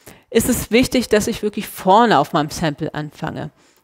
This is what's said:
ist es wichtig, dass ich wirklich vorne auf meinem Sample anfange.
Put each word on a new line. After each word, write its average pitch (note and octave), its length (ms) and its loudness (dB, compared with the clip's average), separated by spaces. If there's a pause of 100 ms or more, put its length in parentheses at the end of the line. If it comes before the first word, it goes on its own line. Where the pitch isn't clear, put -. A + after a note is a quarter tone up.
(300)
ist - 180 0
es - 220 -2
wichtig, B3 380 2
dass G#3 200 2
ich G#3+ 140 -4
wirklich G#3 260 -6
vorne G3 500 4
auf D3 140 0
meinem D#3 180 -2
Sample D3+ 440 -6
anfange. D3+ 560 -10 (340)